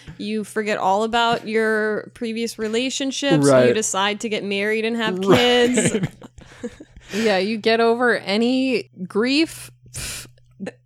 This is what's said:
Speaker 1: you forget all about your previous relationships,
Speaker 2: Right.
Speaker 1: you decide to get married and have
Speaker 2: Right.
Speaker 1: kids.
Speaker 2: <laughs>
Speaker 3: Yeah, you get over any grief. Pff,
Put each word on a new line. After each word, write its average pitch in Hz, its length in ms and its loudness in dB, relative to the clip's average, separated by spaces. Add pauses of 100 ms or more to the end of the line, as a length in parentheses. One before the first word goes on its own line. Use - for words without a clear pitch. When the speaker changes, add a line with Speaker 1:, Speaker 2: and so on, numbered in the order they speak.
(160)
Speaker 1:
you 214 280 -6
forget 214 340 -4
all 196 240 2
about 233 440 0
your 214 680 -2
previous 226 440 -6
relationships, 247 880 0
Speaker 2:
Right. 127 220 6
Speaker 1:
you 123 60 4
decide 208 460 -2
to 233 100 -6
get 208 120 -4
married 208 440 -2
and 233 100 -2
have 214 220 -2
Speaker 2:
Right. 196 180 6 (380)
Speaker 1:
kids. 214 380 0
Speaker 2:
<laughs> - 40 -20 (960)
Speaker 3:
Yeah, 208 240 2
you 214 180 -2
get 220 240 2
over 233 380 2
any 247 720 0 (160)
grief. 269 640 0 (220)
Pff, - 340 -10 (600)